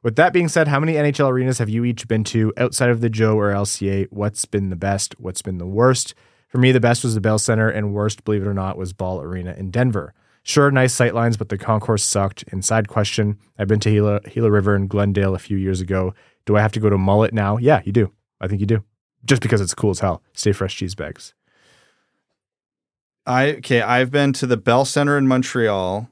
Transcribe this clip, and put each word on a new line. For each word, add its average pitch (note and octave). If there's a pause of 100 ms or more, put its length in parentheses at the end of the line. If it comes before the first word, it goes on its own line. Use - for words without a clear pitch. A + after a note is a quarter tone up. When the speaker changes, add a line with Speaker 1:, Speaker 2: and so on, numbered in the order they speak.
Speaker 1:
With A2+
that E3
being F3
said, D#3
how C#3+
many D#3+
N D3
H C#3+
L C#3
arenas B2+
have A2
you A#2
each A#2+
been A2
to A2
outside B2
of A#2
the A#2
Joe A2
or G2+
L G2+
C G2
A? G2
What's G#2
been G2
the F#2
best? G2
What's -
been F#2
the F2
worst? A#2+ (360)
For B2+
me, B2+
the B2+
best A#2+
was A#2
the A2
Bell G#2+
Center, A2
and G#2
worst, G#2
believe G#2
it G2+
or G2+
not, F#2+
was F#2
Ball F#2
Arena F2+
in F#2+
Denver. A2+ (300)
Sure, C#3+
nice B2+
sightlines, A#2
but G#2+
the G2+
concourse G#2+
sucked, G2
and F#2+
side A2
question, G#2 (220)
I've G2+
been G#2+
to A2
Gila, G#2
Gila A#2
River G#2
and G2
Glendale G2+
a F#2
few G2+
years F#2+
ago. F#2 (320)
Do G#2+
I G#2
have G#2+
to A2+
go G#2+
to G2+
Mullet G2+
now? G#2
Yeah, A#2+
you G2+
do. G#2+ (260)
I F#2
think G2
you G#2
do. G#2+ (420)
Just B2
because A2
it's F#2
cool -
as F2+
hell. F2+ (120)
Stay G#2
fresh, -
cheese F#2
bags. - (1900)
Speaker 2:
I, C3
okay, A#2+
I've B2
been C#3
to C3
the B2
Bell A#2+
Center C#3+
in C#3
Montreal A2+